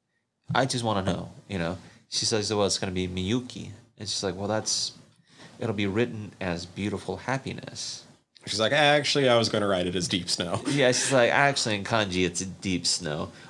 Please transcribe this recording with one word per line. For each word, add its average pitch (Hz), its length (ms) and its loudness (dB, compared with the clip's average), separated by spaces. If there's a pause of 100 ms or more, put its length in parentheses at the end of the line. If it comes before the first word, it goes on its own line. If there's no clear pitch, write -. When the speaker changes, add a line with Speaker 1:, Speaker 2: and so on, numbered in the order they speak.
(540)
Speaker 1:
I 123 120 4
just 127 180 -4
wanna 101 180 2
know, 87 280 -4 (180)
you 98 100 -4
know. 85 180 -2 (320)
She - 160 -4
says, 107 280 0
"Well, 104 140 4
it's 92 120 0
gonna 95 140 -4
be 90 160 -2
Miyuki." 95 600 -4 (280)
And 104 100 -10
she's - 140 -4
like, 92 140 -4
"Well, 101 120 -6
that's, - 440 -2 (680)
it'll 110 160 -4
be 101 140 0
written 107 520 -2
as 87 240 -4
beautiful 95 540 -4
happiness." - 840 -8 (420)
Speaker 2:
She's 104 140 -4
like, 110 120 4
"Actually, 143 560 4
I 120 80 8
was 110 120 4
gonna 104 180 2
write 92 220 2
it 87 80 -2
as 87 120 0
Deep 90 220 -2
Snow." 92 340 -2
<laughs> - 40 -4
Speaker 1:
Yeah, 135 240 4
she's 127 200 0
like, 120 200 6
"Actually, 131 420 2
in 98 100 -4
kanji, 95 400 2
it's 87 160 -2
a 95 60 -4
Deep 90 400 -4
Snow." 85 440 -2 (200)